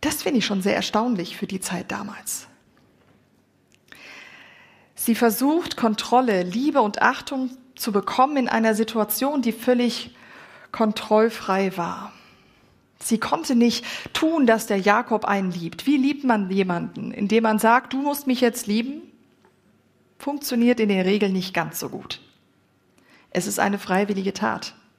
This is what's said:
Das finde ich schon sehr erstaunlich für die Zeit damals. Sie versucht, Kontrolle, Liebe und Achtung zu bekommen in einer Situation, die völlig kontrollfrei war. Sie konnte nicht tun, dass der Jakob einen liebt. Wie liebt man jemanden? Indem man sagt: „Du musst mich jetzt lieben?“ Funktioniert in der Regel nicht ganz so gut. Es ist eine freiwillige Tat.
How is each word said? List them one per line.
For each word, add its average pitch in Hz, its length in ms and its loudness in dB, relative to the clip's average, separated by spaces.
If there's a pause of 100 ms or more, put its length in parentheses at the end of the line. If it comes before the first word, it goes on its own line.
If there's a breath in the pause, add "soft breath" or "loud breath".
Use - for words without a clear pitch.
Das - 220 -4
finde 269 160 2
ich - 80 -2
schon 196 160 -2
sehr 202 120 2
erstaunlich 214 600 -2
für - 80 -6
die 185 140 -8
Zeit 185 320 -8
damals. - 560 -10 (2500 loud breath)
Sie - 180 0
versucht, 247 640 0
Kontrolle, 226 640 2
Liebe 247 400 0
und 208 220 0
Achtung 262 480 -2 (240)
zu - 160 -4
bekommen 254 460 2
in 254 120 0
einer 226 240 2
Situation, 226 680 0
die 226 80 0
völlig 240 640 0 (560 loud breath)
kontrollfrei 214 1040 0
war. 180 360 -8 (880 soft breath)
Sie 220 200 -2
konnte 302 360 -2
nicht 233 280 4 (300 loud breath)
tun, 320 340 2
dass 220 180 4
der 202 120 0
Jakob 208 480 2
einen 196 260 0
liebt. 170 340 -8
Wie 285 120 4
liebt 277 260 0
man 214 260 2
jemanden? 190 640 -2
Indem 208 320 2
man 220 160 2
sagt: 233 320 4
„Du 269 100 -4
musst 285 260 -2
mich 247 120 0
jetzt 240 260 0
lieben?“ 240 360 -2 (1200)
Funktioniert 247 600 0
in 214 80 2
der 190 160 2
Regel 202 240 2
nicht 190 260 -2
ganz 160 280 -4
so 135 80 -6
gut. - 320 -12 (1080 soft breath)
Es 180 160 -4
ist 202 140 -6
eine 196 180 0
freiwillige 196 540 -2
Tat. - 420 -6 (260)